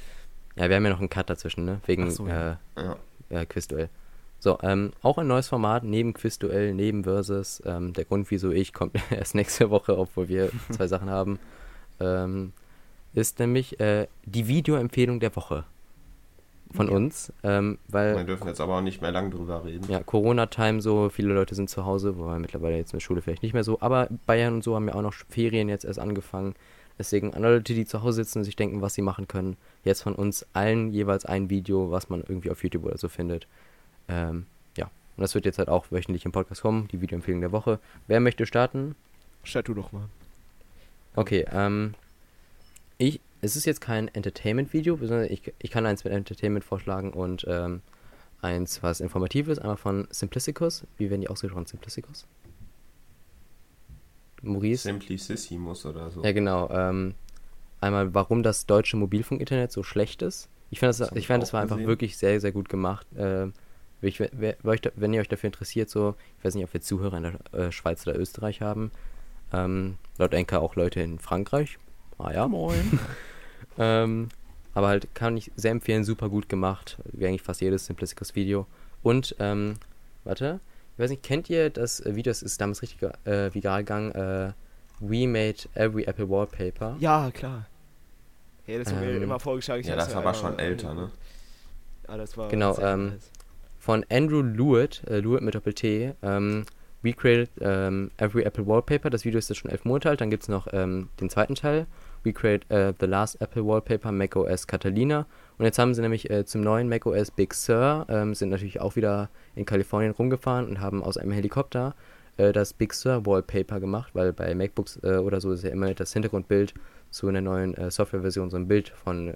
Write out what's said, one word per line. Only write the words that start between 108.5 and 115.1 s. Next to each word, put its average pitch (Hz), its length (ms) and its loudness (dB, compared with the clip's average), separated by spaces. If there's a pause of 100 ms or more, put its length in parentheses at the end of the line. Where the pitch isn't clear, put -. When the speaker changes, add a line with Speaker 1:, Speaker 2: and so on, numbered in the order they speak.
Speaker 1:
natürlich 98 280 -2
auch - 160 -2
wieder 104 340 2 (240)
in 104 120 -4
Kalifornien 104 480 2
rumgefahren 127 520 0
und 101 140 -4
haben 98 240 -2
aus 95 140 -2
einem 92 160 -2
Helikopter, 123 600 0 (440)
äh, 101 160 6
das 101 180 2
Big - 220 0
Sur 123 320 0
Wallpaper 98 560 2
gemacht, 98 340 -4
weil 92 160 4
bei 87 240 -2
MacBooks, 98 480 -2
äh, 95 140 4